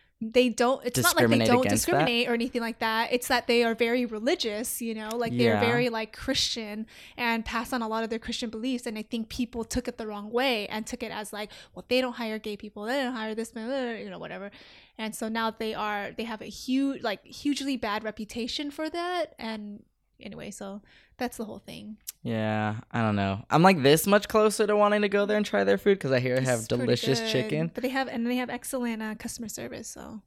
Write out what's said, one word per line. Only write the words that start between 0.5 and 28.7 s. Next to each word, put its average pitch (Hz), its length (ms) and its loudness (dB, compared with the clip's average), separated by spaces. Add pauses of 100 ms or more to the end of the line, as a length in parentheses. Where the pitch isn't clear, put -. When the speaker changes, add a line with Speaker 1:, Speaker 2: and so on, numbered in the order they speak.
Speaker 1:
it's - 120 -2
not 131 200 4
like 311 100 8
they 233 100 8
Speaker 2:
Discriminate - 100 6
Speaker 1:
don't 247 180 6
Speaker 2:
against 220 200 2
that? 330 60 2
Speaker 1:
discriminate 240 380 4
or 240 40 2
anything 233 280 -2
like 233 180 -6
that. 226 320 0
It's 247 160 0
that 247 200 0
they 240 180 6
are 226 100 2
very 240 300 2
religious, 226 760 -2
you 226 140 -4
know, 214 220 -8
like, 240 200 0
they're 233 180 6
Speaker 2:
Yeah. - 40 4
Speaker 1:
very, 240 300 4
like, 220 260 -6
Christian 220 720 -2 (320)
and 233 260 0
pass 233 300 -4
on 247 80 0
a 220 80 -4
lot 226 160 -2
of 220 40 -4
their 226 100 -4
Christian 233 300 -6
beliefs. 240 360 -4
And 226 120 -6
I 214 40 -8
think 226 260 -6
people 233 380 -4
took 247 240 -4
it - 80 -8
the 220 100 -8
wrong 208 240 -8
way 240 360 2
and 220 200 -6
took 240 160 -8
it 220 80 -8
as, 208 220 -8
like, 214 180 -8 (240)
"Well, 180 140 -14
they 247 100 4
don't 254 140 0
hire 220 260 -6
gay 214 160 -8
people, 208 300 -12
they 262 180 0
don't 254 120 -4
hire 220 200 -4
this, 226 160 -6
blah, 226 140 -10
blah, 269 160 -2
blah," 240 140 -4
you 202 140 -10
know, 175 100 -12
whatever. 185 300 -10 (480)
And 220 160 -8
so 220 140 -6
now 226 240 -2
they 220 220 -4
are, 208 420 -4
they - 80 -6
have 226 180 -10
a 226 40 -14
huge, 262 580 -2
like, 214 220 -4
hugely 277 500 -2
bad 214 300 -4
reputation 226 680 -6
for 311 180 -6
that. 349 480 -4
And 208 460 -10 (380)
anyway, - 300 -12
so 196 300 -10 (360)
that's 247 180 -6
the 233 80 -8
whole 208 160 -12
thing. 208 380 -14 (280)
Speaker 2:
Yeah, 107 500 0 (140)
I 117 120 -2
don't 107 160 2
know. 98 320 0
I'm, 151 140 6
like, 180 200 8
this 151 240 6
much 202 220 4
closer 214 360 4
to 208 120 2
wanting 208 240 4
to 208 80 2
go 202 160 2
there 208 100 2
and 208 100 2
try 202 200 2
their 196 120 4
food 196 220 4
'cause 135 140 0
I 123 80 4
hear 127 180 2
they 131 60 0
have 123 140 2
Speaker 1:
It's 113 100 -8
pretty 123 140 2
Speaker 2:
delicious 123 360 2
Speaker 1:
good, 220 100 -2
Speaker 2:
chicken. 151 440 0
Speaker 1:
but - 100 -8
they 254 60 0
have, 262 180 0
and 233 180 -4
they 247 120 0
have 247 120 -2
excellent, 240 540 -4